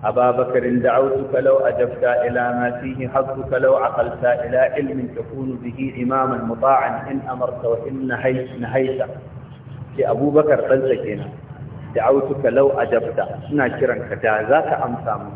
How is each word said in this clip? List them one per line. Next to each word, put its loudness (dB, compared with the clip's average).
أبا 4
بكر 2
دعوتك 2
لو 4
أجبت 0
إلى 2
ما -2
فيه -6
حظك -2
لو 4
عقلت 0
إلى 0
علم -4
تكون -8
به -10
إماما 0
مطاعا 2
إن -4
أمرت -4
وإن -2
نهيت، 0
نهيت." 0
Ke 0
Abubakar 4
ɗansa 4
kenan. -6
"Da'autuka 2
law 4
ajabta." 0
Ina 2
kiranka -2
da 2
za 6
ka 0
amsa -4
mu. -12